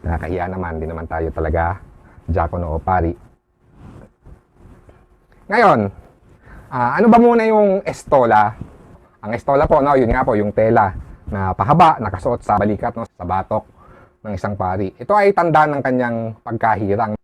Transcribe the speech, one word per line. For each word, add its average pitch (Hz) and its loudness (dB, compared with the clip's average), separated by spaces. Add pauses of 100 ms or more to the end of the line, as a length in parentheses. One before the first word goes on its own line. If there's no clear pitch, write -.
Nakakahiya 85 -6
naman, 90 -8
di 80 -8
naman 80 -10
tayo 82 -6
talaga 82 -4 (460)
diakono 82 -4
o 78 -6
pari. 87 0 (2250)
Ngayon, 190 4 (880)
ah, 127 0
ano 208 4
ba 226 8
muna 233 4
yung 208 2
estola? 113 2 (720)
Ang 104 -10
estola 143 0
po, 160 4
no, 143 2
yun 127 2
nga 127 0
po, 127 0
yung 104 -2
tela 110 2 (400)
na 95 -4
pahaba, 156 2
nakasuot 117 -4
sa 104 0
balikat, 107 -2
no, 113 -8
sa - -20
batok 95 -4 (640)
ng 104 -8
isang 101 -6
pari. 95 -4
Ito 156 -2
ay 202 4
tanda 156 2
ng 143 -4
kanyang 120 -4
pagkahirang 107 -2